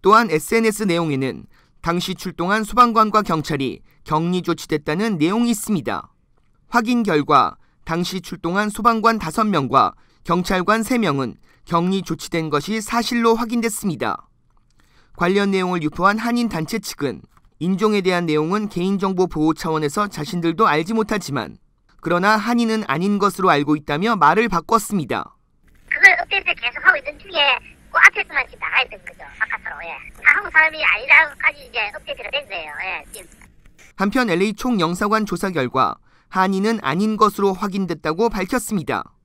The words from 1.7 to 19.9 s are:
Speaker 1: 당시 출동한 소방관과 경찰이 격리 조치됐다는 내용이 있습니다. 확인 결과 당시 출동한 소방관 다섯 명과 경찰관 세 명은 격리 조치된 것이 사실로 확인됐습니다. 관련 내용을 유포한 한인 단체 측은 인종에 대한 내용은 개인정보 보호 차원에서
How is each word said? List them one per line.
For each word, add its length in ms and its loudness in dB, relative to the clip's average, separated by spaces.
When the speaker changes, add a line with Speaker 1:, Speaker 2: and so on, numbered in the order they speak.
Speaker 1:
당시 340 -2
출동한 480 -2
소방관과 600 2
경찰이 580 -4
격리 380 0
조치됐다는 760 -2
내용이 320 2
있습니다. 640 -4
확인 340 0
결과 540 2
당시 380 -4
출동한 480 -4
소방관 500 2
다섯 240 -2
명과 500 2
경찰관 600 0
세 160 0
명은 360 -2
격리 380 0
조치된 460 -6
것이 300 -2
사실로 560 0
확인됐습니다. 920 -4
관련 340 2
내용을 320 0
유포한 340 0
한인 300 -2
단체 320 -4
측은 440 -8
인종에 420 0
대한 240 0
내용은 440 0
개인정보 580 0
보호 260 0
차원에서 540 -2